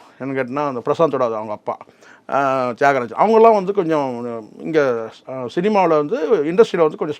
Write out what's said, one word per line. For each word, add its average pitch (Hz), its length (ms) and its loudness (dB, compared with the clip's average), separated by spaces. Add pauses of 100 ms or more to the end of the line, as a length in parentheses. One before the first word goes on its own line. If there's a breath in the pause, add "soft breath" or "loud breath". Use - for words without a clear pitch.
(200 soft breath)
என்னன்னு 135 160 -8
கேட்டினா, 135 300 -4
அந்த 123 180 -6
பிரசாந்தோட 143 380 0
அது 113 140 -2
அவங்க 110 160 -8
அப்பா, 104 240 -8 (520 soft breath)
ஆஹ், 131 460 0
தியாகராஜன். 123 440 0
அவங்கெல்லாம் 220 360 6
வந்து 185 180 -2
கொஞ்சம் 127 760 -4 (100)
இங்க, 135 520 0 (160)
ஆஹ், 131 280 -10
சினிமாவுல 190 340 2
வந்து, 165 420 0
இண்டஸ்ட்ரியில 185 460 2
வந்து 156 200 2
கொஞ்சம் 151 240 -6